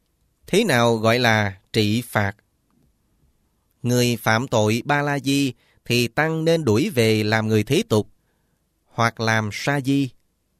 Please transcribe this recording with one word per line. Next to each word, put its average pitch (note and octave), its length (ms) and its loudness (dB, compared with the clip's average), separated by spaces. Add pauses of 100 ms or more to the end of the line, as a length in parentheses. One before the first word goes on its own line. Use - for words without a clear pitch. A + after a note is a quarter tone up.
(460)
Thế G3+ 180 0
nào A#2 320 2
gọi A2 220 2
là A2 380 0 (160)
trị A2 300 0
phạt? G2+ 300 -2 (1500)
Người B2 340 0
phạm A2+ 320 0
tội A2 360 0
ba C#3+ 180 -2
la C#3+ 160 -4
di C#3 340 0 (320)
thì A#2+ 240 0
tăng D#3+ 360 -2
nên E3 200 0
đuổi B2+ 260 2
về A2 340 2
làm A2 240 -2
người G#2+ 160 2
thế D3 240 0
tục G#2+ 200 0 (800)
hoặc A2+ 340 -2
làm A2 320 -2
sa C#3+ 280 -4
di. C3+ 300 0 (500)